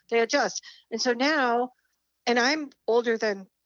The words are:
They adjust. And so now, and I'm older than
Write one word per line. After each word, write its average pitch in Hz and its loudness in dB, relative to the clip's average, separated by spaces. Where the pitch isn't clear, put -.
They 233 2
adjust. 226 0
And 226 -6
so 254 0
now, 254 0
and 247 2
I'm 277 0
older 226 2
than 202 -4